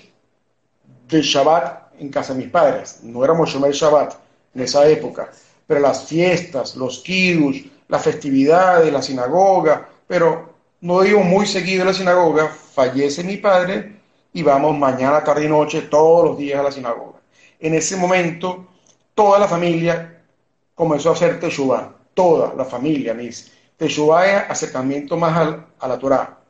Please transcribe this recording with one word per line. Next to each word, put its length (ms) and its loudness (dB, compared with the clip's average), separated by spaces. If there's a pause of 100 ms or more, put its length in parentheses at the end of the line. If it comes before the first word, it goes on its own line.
(1080)
de 140 0
Shabbat 800 0
en 100 -12
casa 240 -6
de 100 -8
mis 80 -16
padres. 520 0
No 200 -8
éramos 260 2
shomer 220 0
Shabbat 440 0 (380)
en 80 -8
esa 280 2
época, 420 -2 (340)
pero 140 0
las 260 0
fiestas, 680 -2
los 240 -8
kiddush, 680 -2 (200)
las 160 -4
festividades, 880 2
la 100 -2
sinagoga, 880 0 (200)
pero 460 -2 (280)
no 240 2
íbamos 220 4
muy 180 2
seguido 380 -2
a 20 0
la 80 0
sinagoga. 540 2
Fallece 760 -4
mi 140 -8
padre 600 -2 (360)
y 100 -6
vamos 340 2
mañana, 460 0
tarde 220 0
y 20 0
noche, 360 0
todos 420 4
los 120 -2
días 220 -4
a 40 0
la 80 -2
sinagoga. 480 -10 (400)
En 160 -2
ese 200 -4
momento, 720 -2 (480)
toda 240 6
la 80 2
familia 760 -2 (540)
comenzó 360 0
a 20 4
hacer 260 0
teshuvá, 560 -4 (180)
toda 420 2
la 100 -4
familia, 480 -4
mis 400 -14 (240)
teshuvá 500 2
es 220 0
acercamiento 680 -6
más 200 0
al, 300 -4 (120)
a 80 -8
la 120 -6
Torá, 400 -4 (100)